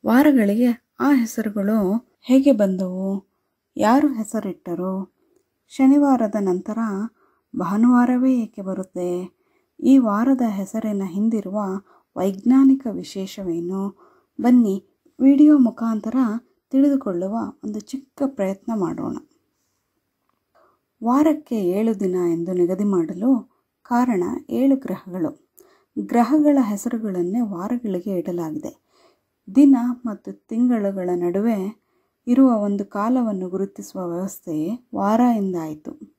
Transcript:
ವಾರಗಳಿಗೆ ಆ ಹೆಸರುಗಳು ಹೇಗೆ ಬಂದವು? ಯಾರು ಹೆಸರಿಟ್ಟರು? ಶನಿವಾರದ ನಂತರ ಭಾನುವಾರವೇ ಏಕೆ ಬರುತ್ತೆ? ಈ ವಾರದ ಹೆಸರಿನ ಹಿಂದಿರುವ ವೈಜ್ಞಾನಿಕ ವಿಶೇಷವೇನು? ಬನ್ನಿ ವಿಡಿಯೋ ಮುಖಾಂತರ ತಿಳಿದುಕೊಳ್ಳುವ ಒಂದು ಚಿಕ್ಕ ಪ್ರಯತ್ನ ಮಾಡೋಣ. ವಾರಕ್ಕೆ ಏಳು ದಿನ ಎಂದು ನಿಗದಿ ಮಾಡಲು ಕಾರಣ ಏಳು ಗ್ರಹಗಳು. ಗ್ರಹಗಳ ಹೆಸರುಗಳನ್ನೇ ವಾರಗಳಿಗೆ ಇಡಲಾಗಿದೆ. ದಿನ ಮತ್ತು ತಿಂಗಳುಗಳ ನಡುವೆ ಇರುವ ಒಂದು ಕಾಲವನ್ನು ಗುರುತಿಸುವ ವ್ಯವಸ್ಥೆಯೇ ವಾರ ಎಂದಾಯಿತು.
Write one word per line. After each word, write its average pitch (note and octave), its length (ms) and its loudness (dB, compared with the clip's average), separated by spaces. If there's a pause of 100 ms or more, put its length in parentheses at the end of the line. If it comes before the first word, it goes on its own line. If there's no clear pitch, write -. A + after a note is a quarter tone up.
ವಾರಗಳಿಗೆ A#3+ 920 2
ಆ C4+ 140 2
ಹೆಸರುಗಳು G#3+ 960 -2 (120)
ಹೇಗೆ C4+ 300 4
ಬಂದವು? F#3+ 840 -2 (420)
ಯಾರು B3+ 300 4
ಹೆಸರಿಟ್ಟರು? F#3+ 1080 -6 (520)
ಶನಿವಾರದ C4 720 2
ನಂತರ G3 380 -4 (760)
ಭಾನುವಾರವೇ B3 800 2
ಏಕೆ A3 280 -4
ಬರುತ್ತೆ? F#3 760 -8 (420)
ಈ C4+ 180 6
ವಾರದ A#3+ 500 2
ಹೆಸರಿನ G3+ 580 -6
ಹಿಂದಿರುವ G3+ 540 -4 (580)
ವೈಜ್ಞಾನಿಕ B3+ 760 2
ವಿಶೇಷವೇನು? F#3+ 1200 -8 (300)
ಬನ್ನಿ A3+ 440 2 (340)
ವಿಡಿಯೋ C#4+ 380 6
ಮುಖಾಂತರ A3+ 580 0 (560)
ತಿಳಿದುಕೊಳ್ಳುವ A3+ 680 0 (260)
ಒಂದು G#3+ 160 -8
ಚಿಕ್ಕ - 460 -12
ಪ್ರಯತ್ನ G3 500 -6
ಮಾಡೋಣ. - 420 -6 (1900)
ವಾರಕ್ಕೆ D4 520 0
ಏಳು G3+ 440 -2
ದಿನ F#3 160 -2 (180)
ಎಂದು E3+ 200 -4
ನಿಗದಿ F3+ 300 0
ಮಾಡಲು G3 760 0 (220)
ಕಾರಣ A#3+ 420 0 (260)
ಏಳು C4 260 2
ಗ್ರಹಗಳು. - 760 -8 (480)
ಗ್ರಹಗಳ C#4 600 2
ಹೆಸರುಗಳನ್ನೇ G#3 800 -4
ವಾರಗಳಿಗೆ G3+ 680 -6
ಇಡಲಾಗಿದೆ. F3 760 -6 (680)
ದಿನ C#4 200 8 (300)
ಮತ್ತು G3+ 420 -12
ತಿಂಗಳುಗಳ G#3 680 0
ನಡುವೆ G3 420 0 (680)
ಇರುವ B3+ 300 4
ಒಂದು G3+ 280 -2
ಕಾಲವನ್ನು G#3 640 -2
ಗುರುತಿಸುವ F#3+ 580 -8
ವ್ಯವಸ್ಥೆಯೇ F3 880 -8
ವಾರ G#3 260 0 (140)
ಎಂದಾಯಿತು. E3+ 560 -6 (280)